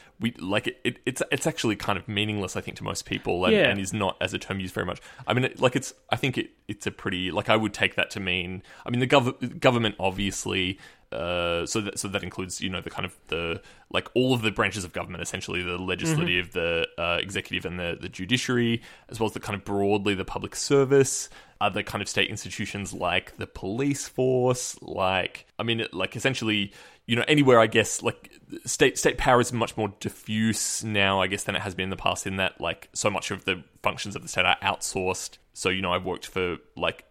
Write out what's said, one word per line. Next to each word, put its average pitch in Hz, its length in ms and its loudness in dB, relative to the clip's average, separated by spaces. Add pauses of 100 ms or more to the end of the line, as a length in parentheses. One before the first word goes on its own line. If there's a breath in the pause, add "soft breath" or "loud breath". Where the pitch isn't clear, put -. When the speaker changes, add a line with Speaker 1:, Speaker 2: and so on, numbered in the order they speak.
(200 loud breath)
Speaker 1:
we, 117 120 -2
like, 98 340 -2
it, - 180 -4
it, 120 220 -2
it's, 123 160 -2 (100)
it's 143 140 0
actually 127 280 0
kind 101 240 -2
of - 80 -14
meaningless, 104 480 -2
I 101 60 -4
think, - 160 -8
to - 80 -10
most 98 220 -6
people, 92 400 0
and, - 80 6
Speaker 2:
Yeah. 185 160 6
Speaker 1:
and 98 100 0
is 98 140 -4
not 101 260 0
as 95 140 -4
a 92 40 -2
term 98 220 -6
used 92 140 -6
very 95 100 -2
much. 90 160 -6 (260 loud breath)
I 127 60 2
mean, 123 120 2
it, - 140 -4
like, 123 160 4
it's, - 200 -4 (160)
I 113 60 0
think 127 200 -2
it, - 140 -2 (180)
it's - 180 -6
a 101 40 -2
pretty, 92 400 -4
like, 92 180 -2
I 110 80 8
would 110 160 2
take - 220 0
that - 160 0
to 107 100 -8
mean, 92 420 -4 (220 loud breath)
I - 60 -8
mean, 120 100 0
the 131 60 2
gov-, 127 520 2
government, 117 400 4
obviously, 95 800 -2 (340 loud breath)
uh, 85 520 -2
so - 160 -2
that, 101 180 -6
so 104 100 -4
that 98 140 -4
includes, 95 380 -8
you 98 80 -4
know, 87 140 -6
the - 80 -10
kind - 160 -8
of 87 100 -10 (120)
the, 82 340 -4 (280 loud breath)
like, 90 220 -2
all 127 220 4
of 117 80 0
the 110 80 2
branches 98 340 0
of 85 80 -10
government, 87 300 -6
essentially 90 400 -6
the 90 160 -4
legislative, 90 720 0
Speaker 2:
Mm-hmm. 90 80 -6 (400)
Speaker 1:
the, 85 40 -2
uh, 85 200 0
executive, 95 420 -6
and 90 160 -6
the, 85 180 -4
the - 120 -10
judiciary, 117 720 0 (260 loud breath)
as 107 100 -12
well 110 100 2
as 101 40 -6
the 104 80 -8
kind 101 160 -4
of 98 80 -8
broadly 101 500 2
the 95 120 -4
public - 280 -8
service, 139 760 4 (280 loud breath)
other 104 240 0
kind 101 200 -4
of 101 60 -8
state - 200 2
institutions 98 640 -8
like 90 460 -2
the 95 80 -8
police 131 600 -4
force, 127 760 0
like, - 640 0 (120)
I 107 40 -2
mean, 113 180 0
it, - 140 -6
like, 92 220 -4
essentially, 110 540 0 (360 loud breath)
you 117 100 2
know, 120 100 2
anywhere, 135 320 8
I 113 100 10
guess, 110 340 2
like, - 280 -4 (360)
state, 135 320 4
state - 180 2
power 127 240 6
is 120 100 2
much 113 280 -2
more 104 200 0
diffuse - 840 -2
now, 98 380 4
I 92 40 2
guess, 95 180 -2
than 98 120 -2
it - 60 -2
has 98 120 -4
been 92 100 -2
in 95 60 -4
the 90 60 -4
past, - 300 0
in 95 100 -4
that, 95 240 -2
like, - 320 -6
so - 160 0
much 101 220 -4
of 95 160 -6
the 92 180 -2 (180)
functions 101 320 -4
of - 60 -8
the - 80 -16
state - 160 0
are 95 180 4
outsourced. - 760 -2 (160)
So, - 160 -2
you 95 100 -2
know, 92 100 2
I've 90 140 2
worked 87 220 -6
for, 90 320 -2 (180)
like, 82 340 -2